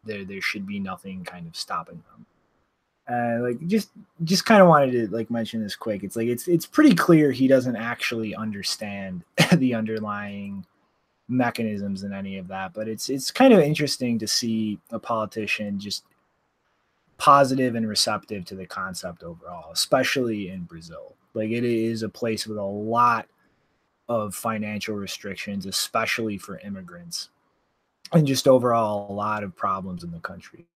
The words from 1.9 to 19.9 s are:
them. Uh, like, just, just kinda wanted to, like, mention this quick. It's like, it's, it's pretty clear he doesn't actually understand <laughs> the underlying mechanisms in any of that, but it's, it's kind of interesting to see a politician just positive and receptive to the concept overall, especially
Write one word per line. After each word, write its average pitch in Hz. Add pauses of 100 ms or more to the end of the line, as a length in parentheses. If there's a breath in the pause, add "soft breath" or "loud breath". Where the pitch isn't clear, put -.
them. - (800)
Uh, 120
like, 123
just, 208 (320)
just 165
kinda 202
wanted 147
to, 113
like, 113
mention 113
this 101
quick. 101
It's 98
like, 117
it's, 120
it's 170
pretty 302
clear 156
he 127
doesn't 127
actually 113
understand 101 (140)
<laughs> -
the 131
underlying 104 (640)
mechanisms 107
in 98
any 98
of 90
that, 95
but 110
it's, 110
it's 131
kind 262
of 196
interesting 143
to 107
see 110 (120)
a 113
politician 104
just 101 (1120)
positive 135
and 113
receptive 104
to -
the 92
concept 92
overall, 85
especially 120